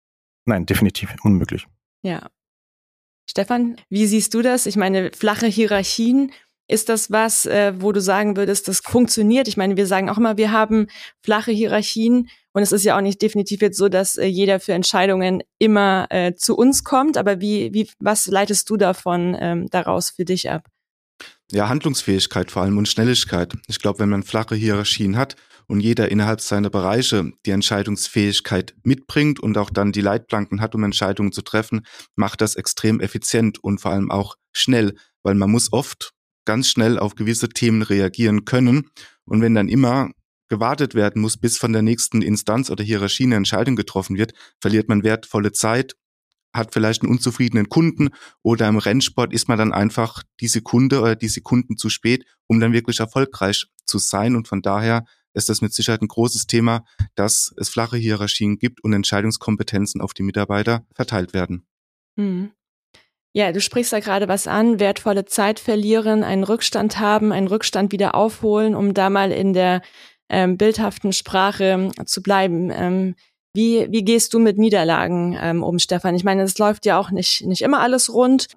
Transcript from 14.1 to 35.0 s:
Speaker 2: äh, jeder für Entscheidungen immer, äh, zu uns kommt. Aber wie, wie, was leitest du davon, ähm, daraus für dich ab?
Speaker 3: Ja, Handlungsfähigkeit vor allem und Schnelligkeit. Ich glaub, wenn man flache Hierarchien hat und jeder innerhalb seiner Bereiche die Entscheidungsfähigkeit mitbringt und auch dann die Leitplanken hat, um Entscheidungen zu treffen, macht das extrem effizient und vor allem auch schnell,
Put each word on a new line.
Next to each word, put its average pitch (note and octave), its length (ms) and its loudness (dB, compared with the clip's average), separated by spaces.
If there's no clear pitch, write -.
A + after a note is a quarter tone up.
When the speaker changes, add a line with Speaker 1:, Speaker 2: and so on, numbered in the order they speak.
Speaker 2:
äh, - 100 -2
jeder F#3+ 340 2
für F#3+ 140 -4
Entscheidungen F#3 680 0
immer, G3+ 500 2
äh, F3+ 260 0
zu - 200 -2
uns C4 280 4
kommt. C#4 340 2
Aber G3 240 0
wie, G3+ 320 -2
wie, G#3 160 -2
was - 280 0
leitest G3 420 0
du A3 80 0
davon, F3+ 640 0
ähm, E3+ 320 -4
daraus - 400 -2
für - 120 -8
dich F3 280 -4
ab? D#3 160 -8
Speaker 3:
Ja, G2+ 160 0
Handlungsfähigkeit B2 800 -2
vor F#2 140 -2
allem G2 140 0
und G#2 100 0
Schnelligkeit. A2 640 0
Ich - 120 -8
glaub, G2+ 200 -2
wenn G#2 100 2
man G2 140 0
flache A2 320 -4
Hierarchien G#2 640 0
hat C3+ 180 -2
und G2+ 140 0
jeder A2+ 280 2
innerhalb G#2+ 300 0
seiner G#2 300 -2
Bereiche G2 640 0
die G2+ 60 -2
Entscheidungsfähigkeit G2+ 1200 -2
mitbringt D3 560 0
und G#2+ 180 -2
auch G#2 120 -2
dann G2+ 220 0
die G#2 100 -2
Leitplanken G2+ 600 -2
hat, A2 140 -4
um A2 80 0
Entscheidungen G2+ 500 -2
zu G2+ 80 -10
treffen, A2 440 -4
macht G2+ 260 -2
das G#2+ 140 0
extrem - 460 -2
effizient G#2+ 600 -2
und G2+ 180 -2
vor F#2 100 -2
allem G2 180 -2
auch G2 260 -4
schnell, A2+ 420 0